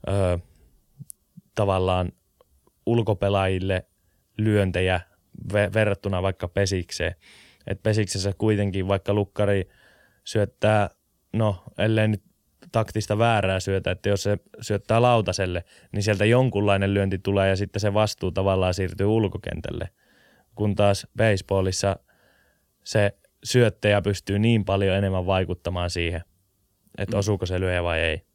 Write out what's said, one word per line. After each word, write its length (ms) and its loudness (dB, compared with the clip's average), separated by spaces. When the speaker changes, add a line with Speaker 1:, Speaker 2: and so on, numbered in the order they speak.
Speaker 1:
öö, 300 0
tavallaan 580 2
ulkopelaajille 1000 0
lyöntejä 640 2
ve-, 220 2
verrattuna 480 0
vaikka 260 -4
pesikseen. 680 -2
Et 160 -8
pesiksessä 560 0
kuitenkin 500 0
vaikka 260 0
lukkari 540 0
syöttää, 680 0
no 300 0
ellei 300 2
nyt 140 -2
taktista 460 -2
väärää 420 2
syötä, 300 -2
että 180 -4
jos 140 0
se 160 0
syöttää 420 0
lautaselle, 640 0
niin 100 -2
sieltä 220 2
jonkunlainen 720 2
lyönti 240 0
tulee 300 2
ja 80 2
sitten 240 -4
se 140 0
vastuu 360 0
tavallaan 440 0
siirtyy 320 -4
ulkokentälle. 840 -4
Kun 200 0
taas 320 2
baseballissa 800 0
se 280 0
syöttäjä 580 2
pystyy 360 -2
niin 260 2
paljon 320 0
enemmän 300 0
vaikuttamaan 640 -2
siihen, 300 -4
että 180 -4
Speaker 2:
Mm. 20 2
Speaker 1:
osuuko 280 -2
se 140 -4
lyöjä 220 -2
vai 180 -2
ei. 220 -2